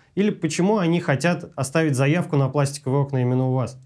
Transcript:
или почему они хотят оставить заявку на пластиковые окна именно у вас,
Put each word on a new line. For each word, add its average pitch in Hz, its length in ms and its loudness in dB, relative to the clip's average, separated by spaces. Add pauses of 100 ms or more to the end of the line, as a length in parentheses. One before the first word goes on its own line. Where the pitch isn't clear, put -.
(160)
или 202 160 2
почему 180 460 0
они 170 220 2
хотят 170 560 -2
оставить 147 400 0
заявку 147 400 0
на 135 140 2
пластиковые 139 540 -2
окна 135 180 -2
именно 127 260 0
у 127 60 0
вас, 127 320 -4